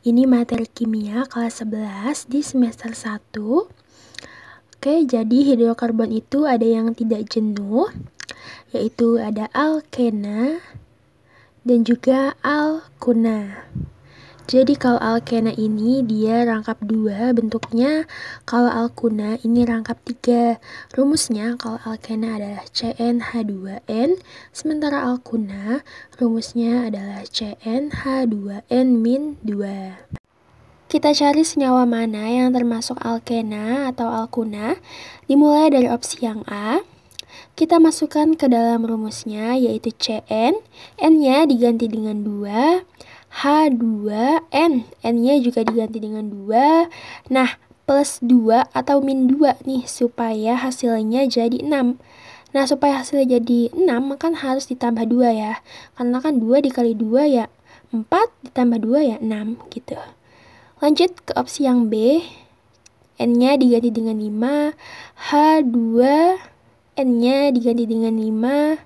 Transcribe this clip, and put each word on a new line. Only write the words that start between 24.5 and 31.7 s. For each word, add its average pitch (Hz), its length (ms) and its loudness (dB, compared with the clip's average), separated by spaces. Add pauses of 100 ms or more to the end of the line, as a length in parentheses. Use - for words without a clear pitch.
sementara 294 560 -4
alkuna 226 720 -4 (400)
rumusnya 233 720 -2
adalah 202 320 -10
C 208 400 -10
N 254 240 -2 (160)
H 262 240 0
dua 202 400 -6
N 247 320 4
min 277 480 0
dua. 196 480 -6 (960)
Kita 294 240 2
cari 294 320 2
senyawa 254 400 2